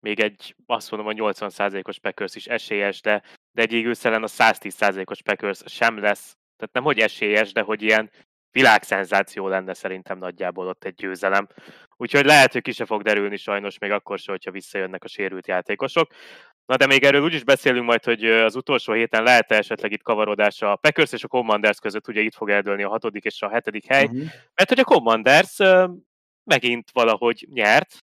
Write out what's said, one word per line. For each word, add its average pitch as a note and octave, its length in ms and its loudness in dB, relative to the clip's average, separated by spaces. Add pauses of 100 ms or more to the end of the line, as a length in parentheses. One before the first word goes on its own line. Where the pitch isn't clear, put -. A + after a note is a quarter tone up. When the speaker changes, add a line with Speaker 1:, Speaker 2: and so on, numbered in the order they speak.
Speaker 1:
még G#2+ 200 -4
egy, G#2+ 340 -10 (120)
azt A#2 240 -6
mondom, G#2+ 180 -8
hogy G#2+ 100 -8
nyolcvan G#2 320 -6
százalékos G2 480 -8
Packers G2 360 -10
is G#2 120 -18
esélyes, G2+ 540 -6
de, G#2+ 220 -2 (300)
de A#2 100 -2
egy A2+ 120 -2
Eagles A#2 300 -4
ellen A2+ 180 0
a A2 40 -8
száztíz G#2+ 480 0
százalékos G2 480 -4
Packers G2+ 440 -4
sem A2+ 320 -2
lesz. G#2 380 -4 (200)
Tehát - 180 -14
nem, B2+ 80 -2
hogy C#3 160 0
esélyes, G#2+ 540 0
de A2+ 80 -2
hogy G#2 220 -6
ilyen G#2+ 280 0 (560)
világszenzáció G2 840 0
lenne F#2+ 260 -4
szerintem F#2 440 -12
nagyjából F2+ 500 -8
ott - 160 -12
egy F#2+ 100 -12
győzelem. G2 540 -2 (480)
Úgyhogy C#3 280 0
lehet, C#3 280 6
hogy A#2+ 100 -4
ki B2+ 100 -10
se A2+ 120 -8
fog G#2+ 180 -4
derülni G2+ 340 -2
sajnos, G2+ 420 -8
még G2+ 120 -6
akkor G2+ 280 -6
se, - 120 -14
hogyha F#2+ 200 -10
visszajönnek F#2+ 540 -10
a - 40 -14
sérült F#2+ 380 -10
játékosok. G#2 640 -4 (560)
Na C3 100 0
de C#3 100 4
még C3+ 180 4
erről C#3+ 180 6
úgyis D#3+ 220 -4
beszélünk B2 420 2
majd, A#2 180 0
hogy, A2+ 200 -2
ö, A2+ 200 4
az A2 120 0
utolsó B2+ 360 -4
héten A2+ 300 0
lehet-e A#2 340 4
esetleg G#2+ 360 -4
itt G#2+ 100 -10
kavarodás G#2 600 0
a G2+ 140 0
Packers D3+ 360 0
és A#2 120 -10
a A2+ 40 -12
Commanders G#2+ 500 0
között, G#2+ 300 -8
ugye G#2+ 120 -4
itt A2 140 -2
fog G#2 160 -8
eldőlni G2+ 320 -2
a G2 60 -6
hatodik G#2+ 360 -6
és - 180 -8
a G#2 80 -6
hetedik A2 360 -6
hely, C3+ 200 4
Speaker 2:
Mhm. A#2 100 -8 (380)
Speaker 1:
mert F#3 140 2
hogy B3+ 100 2
a C4 60 4
Commanders, B2+ 720 4
ö, F#3 280 6 (580)
megint A#2+ 480 -2
valahogy A#2 600 2
nyert. A#2+ 540 2